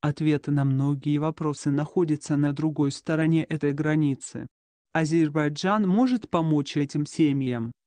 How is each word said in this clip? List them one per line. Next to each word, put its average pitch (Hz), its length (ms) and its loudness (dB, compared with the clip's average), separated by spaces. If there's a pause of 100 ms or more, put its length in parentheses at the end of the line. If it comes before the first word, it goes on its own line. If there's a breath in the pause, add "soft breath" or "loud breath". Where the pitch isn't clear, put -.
Ответы 147 500 0
на 143 140 2
многие 139 520 0
вопросы 151 540 -2
находятся 151 640 0
на 143 160 2
другой 147 400 0
стороне 160 540 0
этой 147 260 -2
границы. 143 760 -2 (440)
Азербайджан 160 960 0
может 240 420 2
помочь 156 460 0
этим 147 300 -2
семьям, 131 680 0 (160)